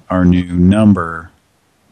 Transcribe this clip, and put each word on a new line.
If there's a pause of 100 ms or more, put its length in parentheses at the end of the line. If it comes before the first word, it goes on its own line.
(100)
our
new
number, (600)